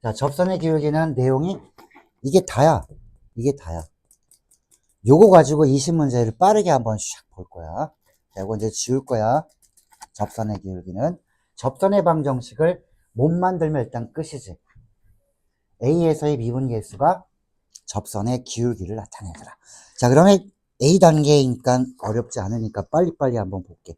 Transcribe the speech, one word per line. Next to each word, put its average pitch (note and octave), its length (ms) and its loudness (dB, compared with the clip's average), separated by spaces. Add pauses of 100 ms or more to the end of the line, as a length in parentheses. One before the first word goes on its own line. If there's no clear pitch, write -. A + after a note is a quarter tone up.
자, A#2 100 -6
접선의 F3+ 480 -4
기울기는 D#3 560 -2
내용이 C3 420 0 (680)
이게 F3+ 220 2
다야. D3+ 400 0 (500)
이게 C3+ 200 -2
다야. E2 260 -12 (1200)
요거 E3 240 8
가지고 D#3 360 6
이십 C#3 300 2
문제를 B2 420 0
빠르게 G3+ 320 2
한번 A2+ 280 0
샥 - 40 -8 (300)
볼 F#2 180 -18
거야. E2+ 420 -12 (440)
자, F#2+ 60 -10
요거 G#2 160 -6
이제 G#2+ 120 -4
지울 C3 360 -4
거야. A#2+ 400 -2 (680)
접선의 G#2+ 460 -8
기울기는. F#2+ 580 -8 (380)
접선의 G3 480 -2
방정식을 D#3 800 -2 (300)
못 C3 160 0
만들면 E3+ 540 -2
일단 A#2 300 -10
끝이지. - 440 -12 (1300)
A에서의 D3+ 540 0
미분 A#2+ 300 -4
개수가 B2 580 -2 (600)
접선의 A2+ 580 -6
기울기를 A2 520 -6
나타내더라. F#2+ 600 -16 (440)
자, B2 100 2
그러면 F#3 400 6 (320)
A D#3+ 180 4
단계니까 C#3 840 4 (140)
어렵지 A2+ 400 -6
않으니까 G#2+ 480 -6
빨리빨리 D3+ 500 -2
한번 F#2+ 260 -6
볼게. E2+ 340 -20